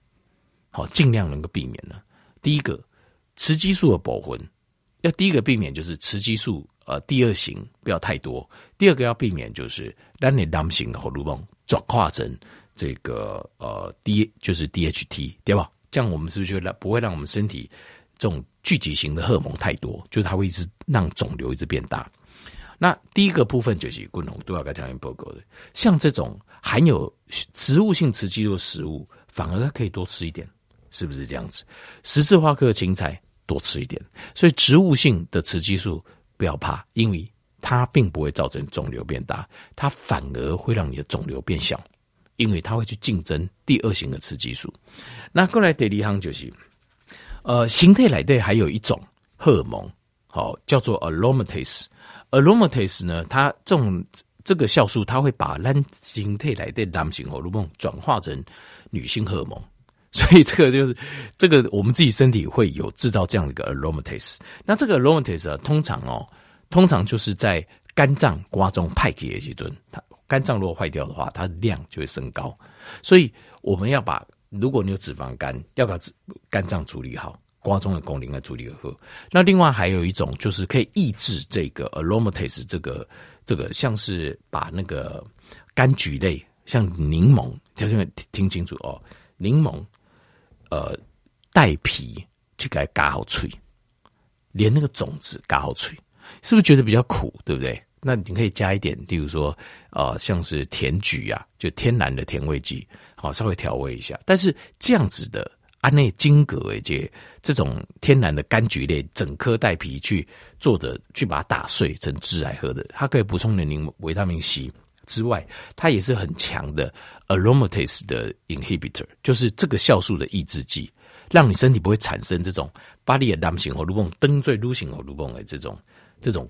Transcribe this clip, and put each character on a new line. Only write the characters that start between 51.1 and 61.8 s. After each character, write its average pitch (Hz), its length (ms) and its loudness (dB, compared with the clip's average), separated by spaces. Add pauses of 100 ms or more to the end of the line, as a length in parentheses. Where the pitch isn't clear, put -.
aromatase 139 720 4
呢， 82 200 -4
它 135 280 0 (120)
这 185 120 2
种， 95 280 0 (400)
这 196 100 2
个 143 140 2
酵 127 180 6
素， 107 180 0
它 127 160 0
会 139 120 2
把 - 260 -4
咱 135 320 2
形 101 480 -8
态 151 140 -4
内 87 180 -8
底 110 140 -2
男 85 260 -2
性 69 180 -8
荷 69 100 -8
尔 82 120 -8
蒙 98 260 -2
转 - 200 -4
化 127 240 -2
成 67 200 -8 (500)
女 73 140 -6
性 104 220 -4
荷 98 140 -4
尔 60 60 -6
蒙， - 140 -12 (220)
<laughs> - 300 -20
所 - 260 10
以 156 60 12
这 - 100 -2
个 147 160 6
就 135 160 4
是， 123 100 -2 (400)
这 185 120 6
个 139 240 8
我 101 100 2